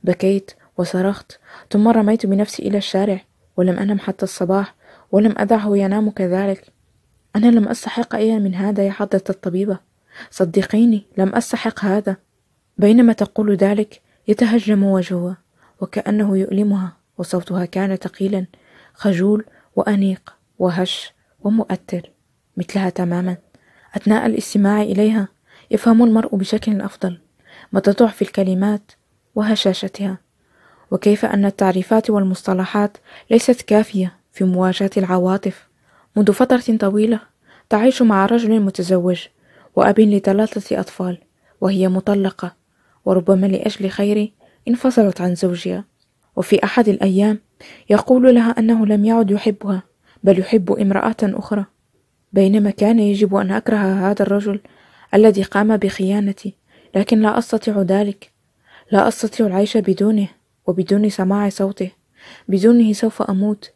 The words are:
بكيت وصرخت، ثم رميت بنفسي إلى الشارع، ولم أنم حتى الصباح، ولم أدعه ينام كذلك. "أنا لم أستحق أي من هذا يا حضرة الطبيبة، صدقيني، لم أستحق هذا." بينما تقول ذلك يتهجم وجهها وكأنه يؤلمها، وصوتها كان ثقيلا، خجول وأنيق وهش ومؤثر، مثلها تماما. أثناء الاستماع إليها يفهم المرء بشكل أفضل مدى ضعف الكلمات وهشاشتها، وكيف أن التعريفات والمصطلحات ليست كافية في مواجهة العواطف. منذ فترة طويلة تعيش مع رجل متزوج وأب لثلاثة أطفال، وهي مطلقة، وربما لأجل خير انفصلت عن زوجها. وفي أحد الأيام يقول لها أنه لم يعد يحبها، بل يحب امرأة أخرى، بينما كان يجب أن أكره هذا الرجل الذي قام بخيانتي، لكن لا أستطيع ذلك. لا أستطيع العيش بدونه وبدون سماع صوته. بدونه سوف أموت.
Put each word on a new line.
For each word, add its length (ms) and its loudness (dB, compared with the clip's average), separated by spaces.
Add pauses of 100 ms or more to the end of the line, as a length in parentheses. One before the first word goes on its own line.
بكيت 480 -2 (260)
وصرخت، 600 -6 (300)
ثم 180 2
رميت 380 2
بنفسي 380 -2
إلى 140 -2
الشارع، 440 -4 (360)
ولم 220 0
أنم 200 -2
حتى 240 -8
الصباح، 520 -4 (360)
ولم 260 2
أدعه 400 0
ينام 320 0
كذلك. 560 -4 (720)
"أنا 120 4
لم 200 4
أستحق 480 -6
أي 240 0
من 160 -2
هذا 300 -2
يا 60 -2
حضرة 380 -4
الطبيبة، 500 -4 (520)
صدقيني، 720 0 (120)
لم 180 0
أستحق 500 -6
هذا." 320 -2 (600)
بينما 360 6
تقول 420 -2
ذلك 460 -2 (260)
يتهجم 560 2
وجهها 540 -2 (440)
وكأنه 560 -2
يؤلمها، 600 -2 (200)
وصوتها 480 -4
كان 300 -4
ثقيلا، 500 -6 (480)
خجول 520 0 (300)
وأنيق 600 -2 (240)
وهش 540 -4 (260)
ومؤثر، 720 -4 (460)
مثلها 320 -4
تماما. 480 -4 (580)
أثناء 300 0
الاستماع 560 0
إليها 460 0 (440)
يفهم 320 4
المرء 320 2
بشكل 460 -2
أفضل 360 -8 (560)
مدى 180 2
ضعف 300 0
الكلمات 680 -2 (440)
وهشاشتها، 800 -4 (760)
وكيف 340 0
أن 200 0
التعريفات 640 0
والمصطلحات 880 -2 (340)
ليست 300 2
كافية 540 0 (160)
في 120 -6
مواجهة 540 0
العواطف. 720 -2 (480)
منذ 160 4
فترة 460 0
طويلة 420 0 (500)
تعيش 320 2
مع 240 4
رجل 340 2
متزوج 680 -2 (480)
وأب 240 2
لثلاثة 800 0
أطفال، 380 -8 (440)
وهي 260 0
مطلقة، 680 -2 (500)
وربما 420 2
لأجل 420 -4
خير 440 -2 (340)
انفصلت 540 0
عن 140 -2
زوجها. 480 -4 (520)
وفي 280 0
أحد 260 2
الأيام 500 0 (500)
يقول 460 6
لها 240 4
أنه 260 2
لم 200 2
يعد 260 2
يحبها، 520 -2 (400)
بل 160 4
يحب 320 0
امرأة 520 -2
أخرى، 420 -4 (680)
بينما 360 4
كان 300 2
يجب 360 2
أن 160 0
أكره 260 -2
هذا 460 0
الرجل 360 -2 (540)
الذي 300 4
قام 340 0
بخيانتي، 760 -4 (400)
لكن 260 2
لا 160 2
أستطيع 440 -2
ذلك. 500 -2 (600)
لا 160 4
أستطيع 400 -2
العيش 300 0
بدونه 500 0 (400)
وبدون 420 0
سماع 400 0
صوته. 420 -6 (560)
بدونه 460 4
سوف 280 -4
أموت. 540 -4